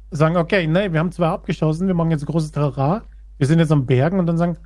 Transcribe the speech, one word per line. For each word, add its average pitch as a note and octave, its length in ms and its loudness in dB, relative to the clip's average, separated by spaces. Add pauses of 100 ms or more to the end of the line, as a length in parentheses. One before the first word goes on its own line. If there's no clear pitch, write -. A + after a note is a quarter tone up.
(120)
sagen, D#3+ 260 0
"Okay, E3+ 300 0
nee, F3+ 240 0
wir D#3 80 0
haben F3 120 -2
zwei E3+ 160 -2
abgeschossen, E3+ 600 -2
wir F#3 60 0
machen E3 180 0
jetzt D3 120 -2
ein D3 40 -8
großes D3+ 240 -2
Trara, C#3+ 520 -2 (340)
wir C3+ 100 0
sind E3 120 4
jetzt D#3 120 2
am C#3+ 140 2
Bergen", C#3 340 2
und F3 60 0
dann E3+ 120 0
sagen, E3+ 280 -2